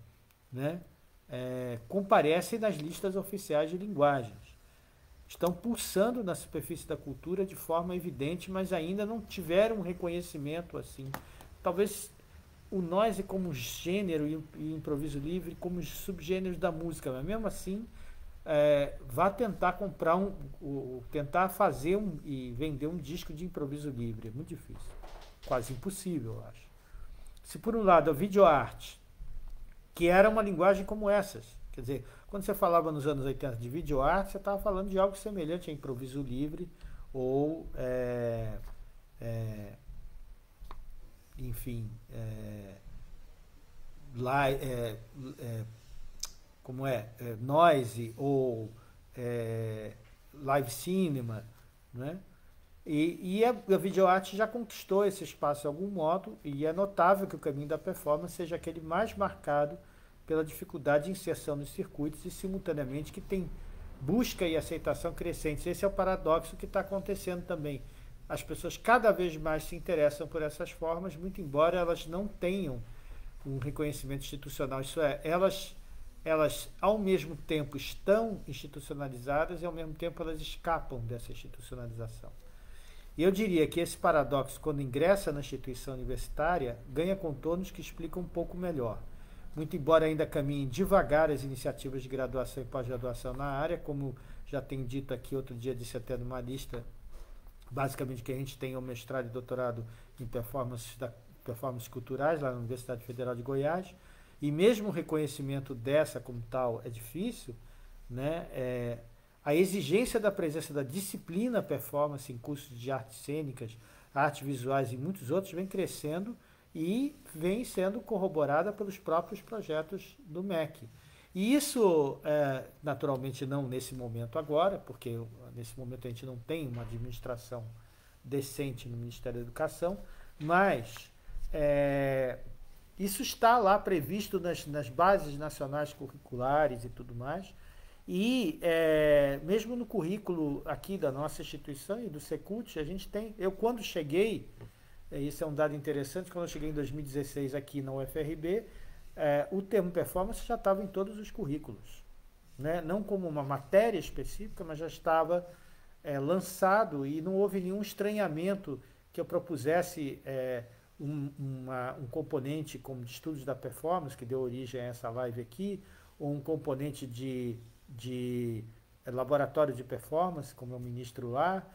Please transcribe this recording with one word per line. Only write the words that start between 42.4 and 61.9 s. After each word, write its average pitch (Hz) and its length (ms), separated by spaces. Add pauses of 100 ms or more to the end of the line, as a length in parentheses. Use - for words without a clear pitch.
li-, 135 460
é, 120 380 (400)
é, 113 240 (1000)
como 131 240
é, 113 240 (100)
é, 120 200
noise 123 800
ou, 127 520 (460)
é, 113 800 (400)
live 135 380
cinema, 135 720 (480)
né? 143 260 (680)
E, 170 520
e 220 60
a, 240 40
a 196 280
videoarte 185 600
já 214 100
conquistou 220 580
esse 196 180
espaço 143 380
de 151 60
algum 160 200
modo, 190 560
e 143 240
é 160 40
notável 190 540
que 160 100
o 147 40
caminho 147 280
da 151 120
performance 170 560
seja 170 220
aquele 165 220
mais 170 360
marcado 151 600 (520)
pela 160 180
dificuldade 147 600
de 190 60
inserção 160 440
nos 143 140
circuitos 151 560